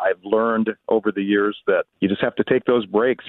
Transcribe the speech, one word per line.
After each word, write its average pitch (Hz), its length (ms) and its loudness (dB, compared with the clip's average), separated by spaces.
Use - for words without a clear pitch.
I've 92 220 -2
learned 110 460 0
over 107 240 0
the 101 100 -4
years 101 340 0
that 92 180 2
you 95 80 0
just 98 140 -2
have 120 140 -2
to 123 80 0
take 127 200 0
those 120 220 0
breaks 110 420 0